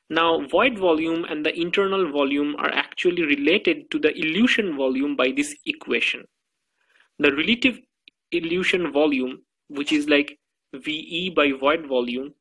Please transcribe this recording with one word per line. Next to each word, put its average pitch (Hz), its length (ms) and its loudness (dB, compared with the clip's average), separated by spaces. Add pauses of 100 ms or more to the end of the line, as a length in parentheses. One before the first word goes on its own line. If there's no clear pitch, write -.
(100)
Now, 160 360 2
void 214 320 2
volume 165 460 2
and 151 200 -6
the 156 140 -2
internal 190 520 0
volume 143 460 0
are 151 160 -2
actually 175 500 0
related 151 680 0
to 151 80 -4
the 151 180 0
elution 180 600 0
volume 135 400 0
by 131 200 2
this 143 180 -4 (120)
equation. - 580 -4 (920)
The 147 160 2
relative 226 440 0 (540)
elution 170 600 -2
volume, 135 500 2 (260)
which 147 240 -4
is 147 160 0
like 147 300 2 (360)
V 139 180 -10
E 165 380 -6
by 151 220 2
void 147 360 0
volume, 127 520 -2